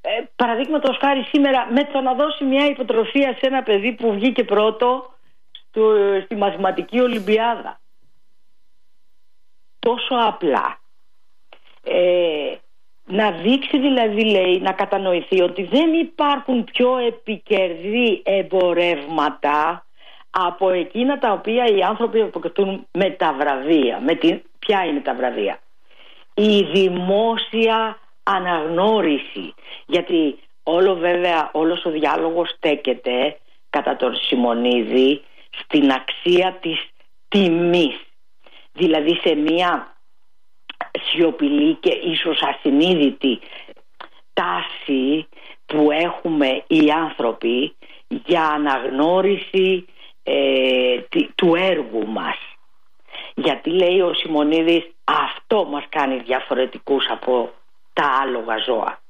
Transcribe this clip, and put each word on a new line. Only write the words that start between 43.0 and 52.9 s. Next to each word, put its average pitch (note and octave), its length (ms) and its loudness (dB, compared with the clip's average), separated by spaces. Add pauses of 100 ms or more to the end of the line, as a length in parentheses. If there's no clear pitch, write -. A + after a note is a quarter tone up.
τάση D#3 960 -2 (380)
που D3+ 240 2
έχουμε D3+ 760 -2
οι D#3 240 4
άνθρωποι C3+ 880 -2 (320)
για D#3+ 380 0
αναγνώριση, E3 1400 0 (360)
ε, C3 760 2 (100)
τη-, - 260 -2
του E3+ 200 4
έργου D3 520 -2
μας. - 300 -6 (1000)